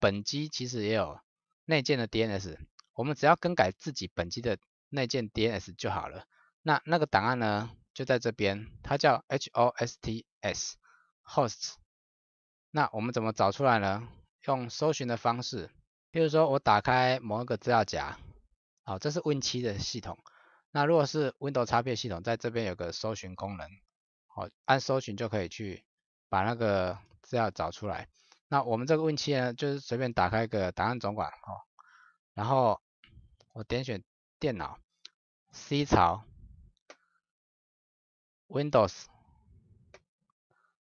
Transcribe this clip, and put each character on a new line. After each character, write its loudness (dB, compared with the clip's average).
本 2
机 -6
其 -8
实 -6
也 0
有 -2
内 2
建 2
的 0
D 2
N -2
S， -6
我 -2
们 -2
只 -2
要 8
更 -2
改 4
自 -8
己 -8
本 -2
机 -8
的 -2
内 -2
建 -2
D 2
N 0
S -12
就 -4
好 -4
了。 -14
那， 2
那 2
个 -2
档 2
案 2
呢， 0
就 -6
在 2
这 -2
边， 0
它 0
叫 4
H -4
O 4
S -4
T -6
S，hosts。 -4
那 2
我 -4
们 -2
怎 0
么 0
找 4
出 -4
来 6
呢？ 0
用 -2
搜 0
寻 -4
的 0
方 0
式， -8
比 -2
如 4
说 4
我 4
打 6
开 4
某 -4
一 -6
个 -2
资 -2
料 6
夹， -4
好， -8
这 -4
是 -4
Win 0
七 -4
的 -2
系 -6
统。 -10
那 2
如 4
果 4
是 0
WindowsX 2
P -2
系 -4
统， -6
在 -2
这 -4
边 -2
有 -4
个 -6
搜 -6
寻 -12
功 -8
能， -12
好， -10
按 4
搜 0
寻 -6
就 -2
可 0
以 -4
去 -10
把 2
那 0
个 0
资 -4
料 2
找 -4
出 -10
来。 -6
那 2
我 0
们 -2
这 4
个 2
Win 2
七 -2
呢， 0
就 -2
是 -4
随 -6
便 -2
打 2
开 0
一 -2
个 0
档 0
案 -2
总 -4
管， -4
哦， -14
然 -2
后 2
我 -10
点 -2
选 -6
电 -2
脑， -10
C -2
槽， 6
Windows， 2